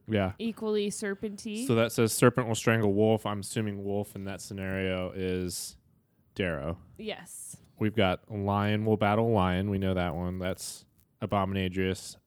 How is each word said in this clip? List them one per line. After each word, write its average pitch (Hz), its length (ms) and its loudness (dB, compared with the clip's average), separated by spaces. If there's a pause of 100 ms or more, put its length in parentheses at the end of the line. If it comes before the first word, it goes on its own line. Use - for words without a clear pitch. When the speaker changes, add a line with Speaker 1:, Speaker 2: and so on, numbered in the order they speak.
Speaker 1:
Yeah. 95 300 2
Speaker 2:
Equally 214 520 -2
serpenty. 208 760 -6
Speaker 1:
So 262 80 2
that 113 180 2
says 113 200 2
serpent 123 360 6
will 113 60 -2
strangle 110 400 2
wolf. 107 320 4
I'm 104 140 -4
assuming 101 440 -4
wolf 101 300 -4
in 98 100 -10
that 98 160 -8
scenario 95 760 -2
is 92 600 -4 (580)
Darrow. 82 440 -2 (180)
Speaker 2:
Yes. - 600 -12 (220)
Speaker 1:
We've 107 180 -2
got 92 340 2
lion 104 540 0
will 110 120 4
battle 107 360 4
lion. 92 380 4
We 98 80 0
know 95 160 0
that 87 200 0
one. 90 240 -4
That's - 460 -8 (360)
Abominadrius 95 960 0 (100)